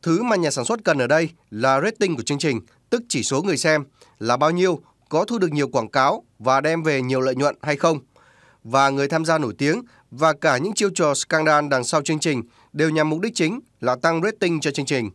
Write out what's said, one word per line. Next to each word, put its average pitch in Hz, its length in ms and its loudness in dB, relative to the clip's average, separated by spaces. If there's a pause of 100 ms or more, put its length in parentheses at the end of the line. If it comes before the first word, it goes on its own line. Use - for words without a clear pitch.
Thứ 170 200 2
mà 233 140 0
nhà 165 140 0
sản 127 140 -4
xuất 233 200 -4
cần 156 140 2
ở 127 80 2
đây 160 240 2 (200)
là 131 300 2
rating 190 360 -2
của 127 60 -8
chương 143 160 -4
trình, 135 220 -2 (300)
tức 233 180 -2
chỉ 120 140 -4
số 135 200 -2
người 185 140 -2
xem 151 280 0 (340)
là 117 180 0
bao 151 140 2
nhiêu, 180 280 0 (300)
có 160 160 0
thu 233 140 -4
được 175 140 0
nhiều 143 160 0
quảng 120 220 -2
cáo 143 340 2 (140)
và 131 220 2
đem 160 220 -2
về 143 200 0
nhiều 131 180 0
lợi 131 140 0
nhuận 139 280 0
hay 147 140 -2
không. 160 220 0 (680)
Và 135 260 4
người 139 180 0
tham 160 160 0
gia 160 140 2
nổi 120 200 -4
tiếng 160 240 0 (280)
và 156 220 2
cả 147 260 0
những 196 160 -4
chiêu 202 200 0
trò 151 200 2
scandal 151 560 2
đằng 131 140 0
sau 156 180 -2
chương 156 160 -2
trình 147 240 -2 (300)
đều 156 180 0
nhằm 156 200 2
mục 160 100 -2
đích 220 140 -4
chính 180 260 -2 (200)
là 127 220 0
tăng 165 200 0
rating 185 380 -2
cho 147 100 -2
chương 139 160 -4
trình. 120 280 -2